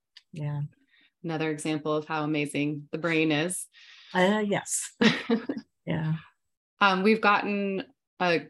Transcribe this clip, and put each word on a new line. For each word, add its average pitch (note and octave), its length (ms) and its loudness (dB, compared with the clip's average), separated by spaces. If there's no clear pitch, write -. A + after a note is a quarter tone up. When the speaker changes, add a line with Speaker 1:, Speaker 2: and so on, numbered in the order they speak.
Speaker 1:
yeah. D3 300 -6
Speaker 2:
Another D#3+ 280 -2
example D3+ 440 -2
of D3+ 120 -4
how D#3 160 -2
amazing D3 680 -2
the E3 60 -6
brain D#3+ 340 2
is. D#3+ 340 -2
Speaker 1:
Uh, G3 320 4
yes. - 540 -4
Speaker 2:
<laughs> - 20 2
Speaker 1:
Yeah. D#3+ 300 -2
Speaker 2:
Um, F#3+ 200 4
we've A3 200 4
gotten G3+ 640 0
a E3+ 200 2